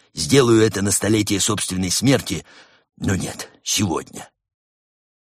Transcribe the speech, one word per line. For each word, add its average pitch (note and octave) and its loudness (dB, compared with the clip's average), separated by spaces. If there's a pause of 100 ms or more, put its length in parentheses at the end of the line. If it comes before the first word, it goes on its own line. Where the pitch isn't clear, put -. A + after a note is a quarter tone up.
(140)
сделаю A#2 4
это G2+ 0
на G2+ 0
столетие G2+ 0
собственной F#2 -2
смерти, A#2 0 (520)
но G2 -2
нет, - -8 (120)
сегодня". - -6 (920)